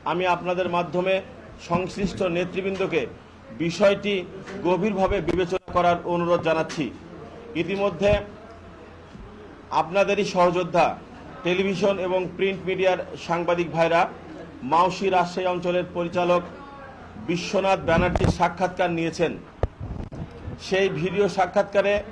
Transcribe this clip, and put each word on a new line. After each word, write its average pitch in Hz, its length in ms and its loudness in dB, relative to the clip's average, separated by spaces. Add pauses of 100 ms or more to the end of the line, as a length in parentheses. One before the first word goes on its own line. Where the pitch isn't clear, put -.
আমি 175 220 0
আপনাদের 175 420 0
মাধ্যমে 180 520 0 (480)
সংশ্লিষ্ট 185 540 -2
নেতৃবৃন্দকে 180 840 0 (520)
বিষয়টি 196 680 2 (400)
গভীরভাবে 190 560 2
বিবেচনা 175 520 -2
করার 175 320 4
অনুরোধ 175 380 2
জানাচ্ছি। 160 480 0 (640)
ইতিমধ্যে 196 580 2 (1600)
আপনাদেরই 185 540 2
সহযোদ্ধা 175 720 4 (440)
টেলিভিশন 190 560 2
এবং 180 380 0
প্রিন্ট 190 300 0
মিডিয়ার 185 320 2 (280)
সাংবাদিক 170 440 0
ভাইরা 165 380 4 (540)
মাউশি 175 480 2
রাজশাহী 180 360 0
অঞ্চলের 175 380 0 (100)
পরিচালক 175 480 2 (840)
বিশ্বনাথ 185 540 2
ব্যানার্জির 170 480 2
সাক্ষাৎকার 180 640 0
নিয়েছেন। 165 460 0 (1200)
সেই 190 280 2
ভিডিও 180 400 0
সাক্ষাৎকারে 196 840 2